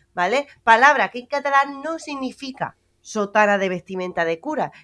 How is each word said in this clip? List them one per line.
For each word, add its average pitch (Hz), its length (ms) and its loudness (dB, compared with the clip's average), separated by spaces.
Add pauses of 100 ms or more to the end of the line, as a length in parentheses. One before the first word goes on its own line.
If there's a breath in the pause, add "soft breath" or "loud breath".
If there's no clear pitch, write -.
(140)
¿vale? 220 340 -2 (160 loud breath)
Palabra 240 460 4
que 247 100 -12
en 247 80 -12
catalán 277 560 0
no 320 160 -6
significa 262 760 -10 (260)
sotana 202 560 0
de 190 120 -2
vestimenta 180 560 -4
de 165 140 -2
cura, 240 320 -6 (120)